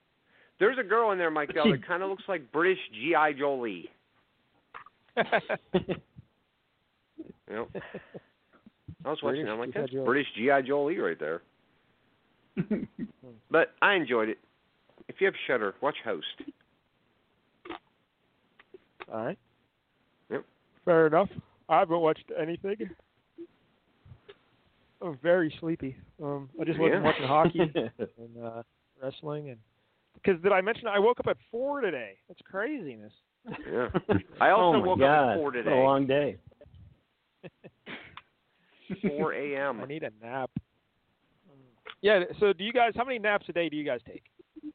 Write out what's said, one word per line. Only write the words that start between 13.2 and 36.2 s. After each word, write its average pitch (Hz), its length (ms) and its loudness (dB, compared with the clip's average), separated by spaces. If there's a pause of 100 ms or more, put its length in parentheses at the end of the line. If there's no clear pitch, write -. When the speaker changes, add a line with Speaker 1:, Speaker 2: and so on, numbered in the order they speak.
Speaker 1:
But 156 300 2
I 196 140 4
enjoyed 120 340 0
it. 85 80 -6 (720)
If - 100 -16
you 190 60 0
have 190 80 2 (120)
Shudder, 110 360 -2
watch 143 240 -2
Host. 92 200 -6 (2750)
Speaker 3:
All 113 140 -6
right. 175 120 -6 (920)
Speaker 1:
Yep. 131 140 -6 (400)
Speaker 3:
Fair 165 220 6
enough. 170 200 4 (420)
I 165 100 6
haven't 170 200 2
watched 156 400 0
anything. 170 380 -6 (2250)
I'm 165 200 -8
very 170 380 4
sleepy. 160 380 -6 (260)
Um, 143 260 -8 (100)
I 160 40 -4
just 156 160 -2
wasn't 160 240 4
Speaker 1:
Yeah. 151 80 6
Speaker 3:
watching 143 160 0
hockey 165 320 4
Speaker 2:
<laughs> 147 400 0
Speaker 3:
and, 117 440 -12
uh, 117 200 -10 (380)
wrestling, 147 480 -8
and 117 100 -16 (640)
'cause 180 160 2
did 202 120 4
I 190 80 4
mention 226 260 -4
I 202 120 0
woke 233 200 4
up - 80 -4
at 208 100 0 (140)
four 269 300 -4
today? 131 320 -4 (160)
That's - 100 -20 (100)
craziness. 180 600 -8 (580)
Speaker 1:
Yeah. 113 200 -2 (200)
Speaker 2:
<laughs> 208 60 4 (260)
Speaker 1:
I 139 100 6
also 180 260 6
Speaker 2:
Oh - 20 4
my 123 80 2
Speaker 1:
woke - 120 2
Speaker 2:
God. 143 260 6
Speaker 1:
up 123 60 4
at - 40 2
four 160 100 0
Speaker 2:
What 135 120 -2
a 117 60 -2
Speaker 1:
today. 127 200 4
Speaker 2:
long 139 240 4
day. 135 300 0 (1080)